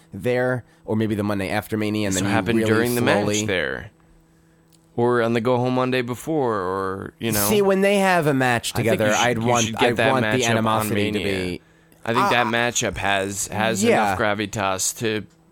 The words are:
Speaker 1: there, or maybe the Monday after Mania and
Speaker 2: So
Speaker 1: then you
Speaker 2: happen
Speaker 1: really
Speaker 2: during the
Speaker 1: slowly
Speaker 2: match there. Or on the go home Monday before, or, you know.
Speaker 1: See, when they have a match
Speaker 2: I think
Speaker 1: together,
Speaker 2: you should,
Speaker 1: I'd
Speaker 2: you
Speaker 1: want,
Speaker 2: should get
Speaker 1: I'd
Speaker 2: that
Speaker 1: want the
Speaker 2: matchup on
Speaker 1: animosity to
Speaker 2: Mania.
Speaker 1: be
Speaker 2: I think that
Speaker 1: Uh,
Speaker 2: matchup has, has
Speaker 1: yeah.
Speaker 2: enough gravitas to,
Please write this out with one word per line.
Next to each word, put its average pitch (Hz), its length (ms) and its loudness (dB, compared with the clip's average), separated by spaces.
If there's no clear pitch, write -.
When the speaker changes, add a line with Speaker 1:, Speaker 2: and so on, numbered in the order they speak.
Speaker 1:
there, 123 520 -2
or 107 100 -2
maybe 110 180 0
the 104 80 0
Monday 101 280 -2
after 104 280 -4
Mania 107 300 0
and 95 80 -2
Speaker 2:
So 90 60 0
Speaker 1:
then 98 80 0
you 110 60 0
Speaker 2:
happen 113 220 0
Speaker 1:
really 110 120 0
Speaker 2:
during 117 260 2
the 120 60 0
Speaker 1:
slowly 104 400 2
Speaker 2:
match 107 60 -2
there. 73 440 -2
Or 120 240 4
on 117 120 2
the 120 80 2
go 127 160 2
home 127 180 0
Monday 127 260 0
before, 123 540 -2
or, 95 640 -4
you 113 140 -2
know. 104 160 2
Speaker 1:
See, 208 120 4
when 196 200 2
they 196 160 4
have 185 300 2
a 151 60 4
match 123 400 0
Speaker 2:
I - 40 -8
think 110 120 0
Speaker 1:
together, 107 200 2
Speaker 2:
you 107 60 2
should, 92 120 2
Speaker 1:
I'd 120 100 0
Speaker 2:
you 113 80 -2
Speaker 1:
want, 117 200 2
Speaker 2:
should 110 120 -6
get - 120 2
Speaker 1:
I'd 117 80 -2
Speaker 2:
that 113 140 2
Speaker 1:
want 131 120 2
the 110 60 0
Speaker 2:
matchup 107 160 0
on 117 60 2
Speaker 1:
animosity 110 600 0
to 104 80 -2
Speaker 2:
Mania. 90 40 -4
Speaker 1:
be 90 240 -6
Speaker 2:
I 117 80 -2
think 196 180 0
that 120 160 2
Speaker 1:
Uh, - 20 -4
Speaker 2:
matchup 117 480 -2
has, 98 500 -2
has 113 360 -2
Speaker 1:
yeah. 117 320 2
Speaker 2:
enough - 40 -2
gravitas 101 800 -2
to, 107 260 -4